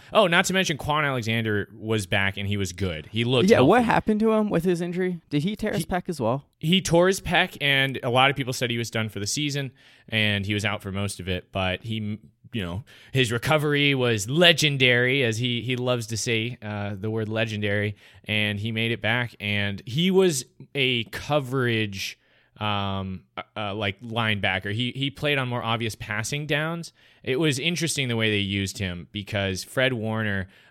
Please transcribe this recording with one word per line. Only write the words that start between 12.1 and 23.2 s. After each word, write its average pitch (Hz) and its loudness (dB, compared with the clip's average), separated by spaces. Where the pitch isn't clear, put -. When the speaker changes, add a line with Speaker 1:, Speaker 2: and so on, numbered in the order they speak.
Speaker 1:
you 110 -4
know, 87 -6
his 131 2
recovery 143 2
was 117 2
legendary, 139 4
as 113 2
he, 120 -2
he 123 -2
loves 123 -2
to 113 -6
say, 113 -2
uh, 104 -6
the 101 -6
word 110 -2
legendary, 104 -2
and 104 0
he 110 -4
made 113 -2
it 110 -4
back. 117 -2
And 101 -4
he 165 0
was 180 2
a 127 0
coverage, 120 -2
um, 98 -4